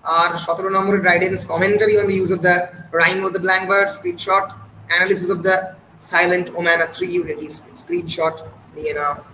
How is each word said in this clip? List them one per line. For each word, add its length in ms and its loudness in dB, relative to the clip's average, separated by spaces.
আর 340 2
সতেরো 340 -4
নম্বরে 340 2
Dryden's 380 2
commentary 480 2
on 100 0
the 120 0
use 140 0
of 120 -6
the 80 6
rhyme 280 2
of 100 -2
the 100 -2
blank 260 2
verse, 260 2
স্ক্রিনশট। 480 -2
Analysis 420 0
of 120 -8
the 80 6
silent 340 2
omen, 280 2
a 100 -12
three 160 -6
unity, 260 -8
স্ক্রিনশট 540 -4
নিয়ে 180 -6
নাও। 200 -2